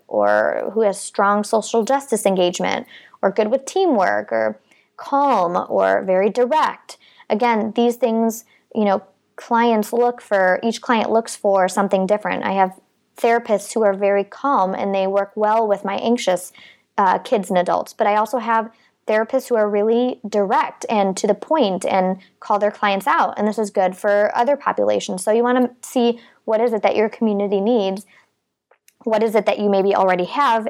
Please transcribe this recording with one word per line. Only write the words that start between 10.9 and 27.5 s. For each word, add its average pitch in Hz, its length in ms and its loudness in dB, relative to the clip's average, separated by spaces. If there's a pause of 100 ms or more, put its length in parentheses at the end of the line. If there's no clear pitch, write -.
looks 226 240 0
for 196 320 2
something 190 380 0
different. 190 380 -2
I 196 80 -2
have 190 280 0 (380)
therapists 233 560 0
who 220 80 0
are 202 140 2
very 202 280 2
calm 196 520 -2
and 196 180 -4
they 190 140 0
work 196 280 -2
well 214 320 2
with 196 160 -2
my 196 120 -4
anxious, 196 580 -2 (460)
uh, 190 180 4
kids 190 320 -4
and 180 80 0
adults. 175 360 -2
But 226 120 -2
I 208 100 2
also 220 220 0
have 226 340 -2 (360)
therapists 220 420 0
who 240 60 2
are 214 120 2
really 226 640 0
direct 208 580 0
and 196 300 0
to - 80 -4
the 185 80 2
point 190 500 0
and 185 340 0 (220)
call 208 200 -2
their 208 120 0
clients 202 360 -2
out. 294 300 0
And 208 100 -2
this 214 100 -4
is 214 120 -2
good 190 280 0
for 208 380 2
other 254 200 2
populations. 208 680 -2
So 214 80 0
you 233 120 2
wanna 247 280 2 (100)
see 233 380 -2 (260)
what 220 160 0
is 240 100 2
it 214 120 -2
that 196 120 2
your 214 140 2
community 202 500 -2